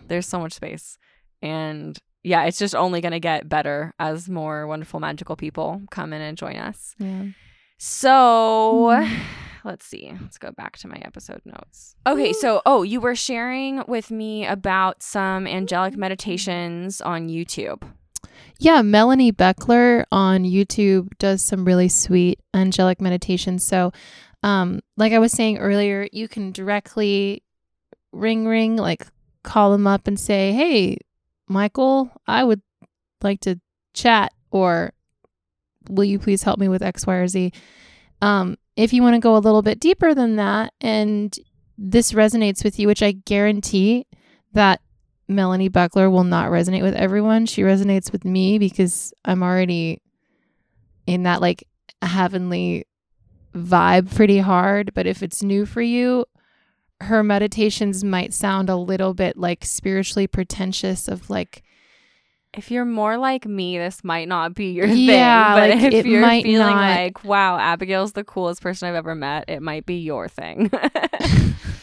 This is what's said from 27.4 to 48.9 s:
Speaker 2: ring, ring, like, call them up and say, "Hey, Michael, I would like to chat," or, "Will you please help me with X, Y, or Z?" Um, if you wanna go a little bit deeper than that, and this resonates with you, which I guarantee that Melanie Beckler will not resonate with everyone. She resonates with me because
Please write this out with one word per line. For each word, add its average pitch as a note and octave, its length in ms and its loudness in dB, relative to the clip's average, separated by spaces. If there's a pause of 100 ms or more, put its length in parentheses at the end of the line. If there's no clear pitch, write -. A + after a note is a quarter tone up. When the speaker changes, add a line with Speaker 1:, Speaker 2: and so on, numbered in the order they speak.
Speaker 2:
ring, A3 360 -2
ring, A3+ 300 0
like, E3+ 300 -4 (360)
call G#3 280 4
them G3+ 160 2
up G3 200 0
and G3+ 120 -2
say, G3 320 0
"Hey, B3+ 460 0 (500)
Michael, B3+ 640 0 (160)
I A3+ 160 2
would G#3+ 180 2 (600)
like G3 200 -2
to F3+ 180 -4 (340)
chat," A3+ 400 2 (160)
or, F3 440 0 (960)
"Will G3 160 2
you G3 120 0
please G3 260 -2
help - 160 0
me F#3+ 100 0
with F#3 120 -2
X, F#3+ 240 -6
Y, F#3+ 100 0
or F3+ 120 0
Z?" F3+ 240 -2 (720)
Um, G3 360 0 (180)
if A3+ 180 2
you B3 100 4
wanna A#3+ 160 6
go A3+ 180 6
a - 80 6
little G#3+ 160 6
bit A3 180 -2
deeper E4 360 4
than A#3 220 0
that, G#3 440 -2
and G#3+ 540 -2 (420)
this G#3+ 360 2
resonates G#3+ 500 2
with G#3 160 -2
you, G#3 80 2
which G#3 160 4
I G#3 80 4
guarantee G3+ 960 0 (460)
that G3 280 4 (460)
Melanie F#3+ 420 0
Beckler F#3+ 420 4
will F#3 120 4
not F3 260 0
resonate F3 340 0
with F#3+ 120 0
everyone. G#3+ 500 2
She G#3+ 160 -4
resonates F#3+ 500 2
with F#3 140 -6
me F#3 320 2
because F#3+ 560 0 (120)